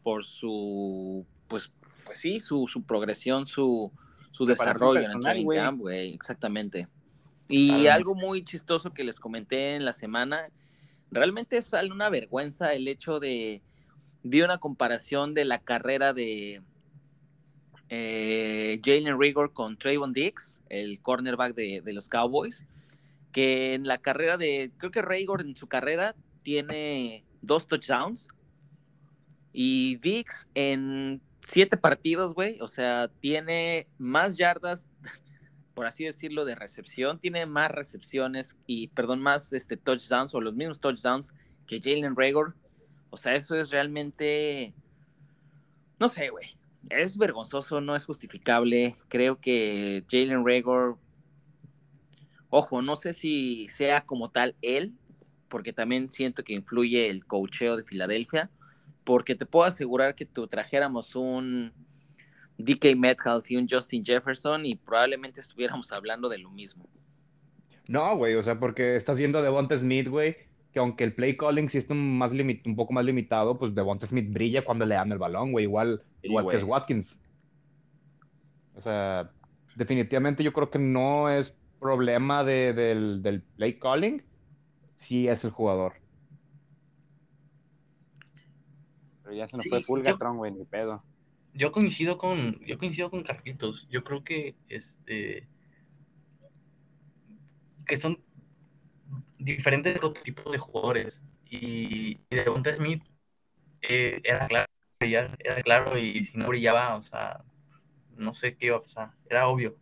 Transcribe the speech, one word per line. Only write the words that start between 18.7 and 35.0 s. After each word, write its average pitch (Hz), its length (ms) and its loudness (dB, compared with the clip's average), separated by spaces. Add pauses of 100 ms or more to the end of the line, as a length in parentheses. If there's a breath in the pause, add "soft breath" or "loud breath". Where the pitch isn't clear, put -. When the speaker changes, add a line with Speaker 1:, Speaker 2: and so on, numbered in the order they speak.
Speaker 1:
Jalen 143 360 4
Reagor 143 340 4
con 110 240 -6
Trayvon 139 360 -2
Diggs, - 460 -4 (100)
el 101 320 -8
cornerback 123 540 -2
de, 98 260 -4
de 101 120 -10
los 101 160 -10
Cowboys, 131 560 -2 (680 soft breath)
que 131 420 2
en 135 140 -4
la 127 120 2
carrera 160 380 0
de, 139 400 0
creo 180 140 -8
que 220 100 0
Reagor 190 400 -2
en 143 140 -8
su - 120 -16
carrera 160 480 -2 (280)
tiene 143 800 -4 (180)
dos 147 260 2
touchdowns 156 600 -2 (1300)
y 127 440 2
Diggs 208 580 -2
en 135 680 -2 (200)
siete 196 360 4
partidos, 165 560 2
güey, 185 280 -4
o 113 60 -6
sea, 120 420 0 (100)
tiene 165 680 -2 (100)
más 156 400 2
yardas, 175 500 2 (160)